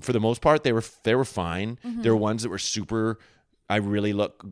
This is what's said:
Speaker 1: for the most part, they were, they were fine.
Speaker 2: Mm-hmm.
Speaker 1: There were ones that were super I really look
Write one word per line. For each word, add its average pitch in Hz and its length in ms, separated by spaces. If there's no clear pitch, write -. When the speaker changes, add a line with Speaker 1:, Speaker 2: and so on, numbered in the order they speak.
Speaker 1:
for 123 120
the 113 60
most 113 220
part, 151 220
they 123 100
were, 113 100
they 113 120
were 131 100
fine. 95 600
Speaker 2:
Mm-hmm. 233 160
Speaker 1:
There 117 120
were 107 60
ones 107 240
that 117 60
were 95 100
super 110 600
I 101 80
really 104 360
look 101 380